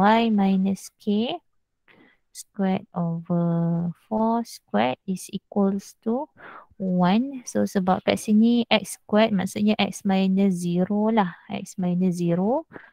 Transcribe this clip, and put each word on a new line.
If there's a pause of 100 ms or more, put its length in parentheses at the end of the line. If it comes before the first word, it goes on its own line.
Y
minus
K (1000)
squared
over (160)
four
squared
is
equals
to (560)
one.
So,
sebab
kat
sini
X
squared
maksudnya
X
minus
zero
lah. (160)
X
minus
zero, (260)